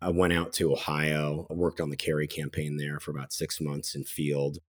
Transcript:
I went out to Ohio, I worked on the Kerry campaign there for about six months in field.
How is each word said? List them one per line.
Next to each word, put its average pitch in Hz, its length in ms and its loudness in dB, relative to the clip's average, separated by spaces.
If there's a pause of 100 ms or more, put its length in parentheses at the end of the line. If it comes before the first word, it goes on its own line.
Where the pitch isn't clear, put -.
I 90 80 0
went 85 240 6
out 85 200 2
to 78 200 4
Ohio, 76 760 0
I 82 60 -6
worked 85 260 2
on 76 80 0
the 71 80 -6
Kerry 76 300 0
campaign 73 500 -4
there 73 240 -4
for 76 120 -8
about 69 200 -8
six - 300 -4
months 71 320 -4
in 69 100 -6
field. 71 540 -2 (160)